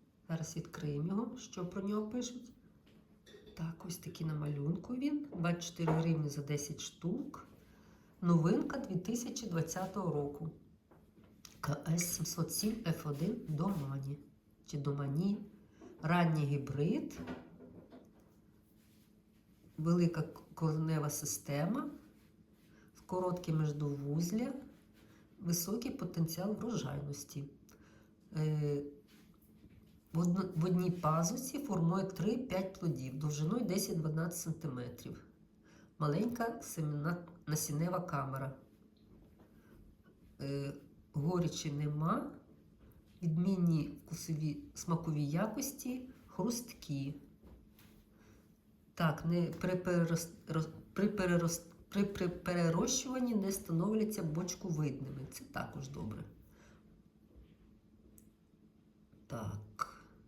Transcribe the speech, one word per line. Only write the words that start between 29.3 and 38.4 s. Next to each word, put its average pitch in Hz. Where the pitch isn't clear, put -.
в 165
одно-, 180
в 160
одній 175
пазуці 170
формує 185
три-п'ять 190
плодів 147
довжиною 156
десять-дванадцять 170
сантиметрів. 123
Маленька 233
семена-, 151
насіннева 156
камера. 135